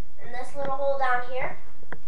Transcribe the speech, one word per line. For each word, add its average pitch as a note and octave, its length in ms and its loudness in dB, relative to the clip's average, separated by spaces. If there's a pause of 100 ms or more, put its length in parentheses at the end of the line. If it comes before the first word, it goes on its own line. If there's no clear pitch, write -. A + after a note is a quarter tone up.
(220)
in B3 120 0
this B3 240 -2
little C#4 180 0
hole C#4 220 0
down B3 340 0
here. C4 260 0 (500)